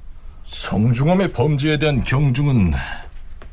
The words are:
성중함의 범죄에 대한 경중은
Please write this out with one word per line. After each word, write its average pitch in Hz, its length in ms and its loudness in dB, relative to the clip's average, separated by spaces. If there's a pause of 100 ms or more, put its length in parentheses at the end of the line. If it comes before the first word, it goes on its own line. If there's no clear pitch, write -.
(460)
성중함의 139 880 2
범죄에 147 480 2
대한 143 240 2
경중은 131 680 2 (800)